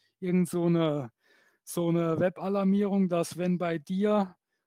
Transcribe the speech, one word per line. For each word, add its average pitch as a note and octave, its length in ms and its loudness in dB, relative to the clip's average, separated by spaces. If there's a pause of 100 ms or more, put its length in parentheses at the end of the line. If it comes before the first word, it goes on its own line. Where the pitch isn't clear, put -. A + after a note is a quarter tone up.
(200)
irgend F3+ 280 2
so F3 180 -2
eine, D#3 440 0 (540)
so E3+ 240 -4
eine E3 320 0
Webalarmierung, G3 880 0
dass E3+ 280 -2
wenn F3+ 220 -2
bei E3 200 -2
dir, G3 580 0 (300)